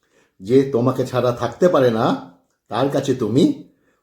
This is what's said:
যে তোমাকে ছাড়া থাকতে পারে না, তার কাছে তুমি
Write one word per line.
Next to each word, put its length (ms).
যে 320
তোমাকে 340
ছাড়া 260
থাকতে 360
পারে 220
না, 420
তার 220
কাছে 240
তুমি 540